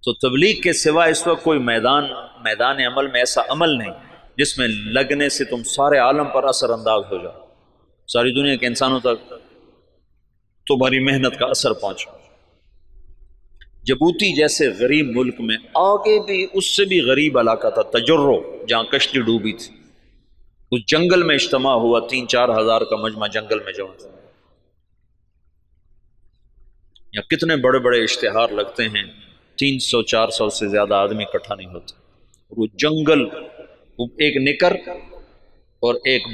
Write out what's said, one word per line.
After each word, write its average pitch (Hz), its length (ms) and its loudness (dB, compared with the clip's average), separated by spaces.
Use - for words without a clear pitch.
تو 120 100 -4
تبلیغ 139 480 0
کے 175 120 0
سوا 160 320 2
اس 160 220 0
وقت 165 180 0
کوئی 160 140 2
میدان، 123 460 0
میدان 117 360 0
عمل 131 260 -2
میں 123 140 -2
ایسا 123 280 0
عمل 151 300 0
نہیں 101 140 -8
جس 143 220 -2
میں 123 100 0
لگنے 135 600 -2
سے - 160 -4
تم 120 180 -6
سارے 143 360 2
عالم 139 260 4
پر 135 100 2
اثر 131 260 0
انداز 110 400 0
ہو 95 120 -4
جاؤ، - 240 -16
ساری 123 340 0
دنیا 143 140 0
کے 120 100 -4
انسانوں 131 340 0
تک 120 340 -4
تمہاری 131 320 2
محنت 131 400 0
کا 123 80 0
اثر 131 260 0
پہنچے۔ - 380 -6
جبوتی 165 540 0
جیسے 147 320 2
غریب 139 280 2
ملک 123 240 0
میں 113 160 -2
آگے 202 520 2
بھی 190 260 -2
اس 190 240 -2
سے 202 80 4
بھی 185 160 2
غریب 131 380 2
علاقہ 113 300 2
تھا، 107 140 0
تجرو، 120 840 2
جہاں 113 180 0
کشتی 135 360 0
ڈوبی 110 320 0
تھی، - 240 -16
اس 123 160 -4
جنگل 175 360 4
میں 156 120 2
اجتماع 135 400 0
ہوا، 117 260 4
تین 127 180 -6
چار 123 200 2
ہزار 113 320 2
کا 110 160 -2
مجمع 107 300 -4
جنگل 107 380 -4
میں 98 80 -12
جمع 95 260 -10
تھا۔ 98 100 -20
یا 104 100 -8
کتنے 160 340 -2
بڑے 131 220 2
بڑے 120 240 2
اشتہار 110 460 0
لگتے 104 360 -4
ہیں، 104 200 -4
تین 135 200 0
سو 120 240 0
چار 113 260 0
سو 107 200 -2
سے 104 200 -4
زیادہ 101 260 0
آدمی 101 280 0
اکٹھا 101 320 -6
نہیں 95 120 -14
ہوتے۔ 87 280 -18
وہ 110 240 -2
جنگل، 151 500 2
وہ 120 60 -4
ایک 147 320 -2
نکر 147 360 2
اور 120 140 2
ایک 131 280 0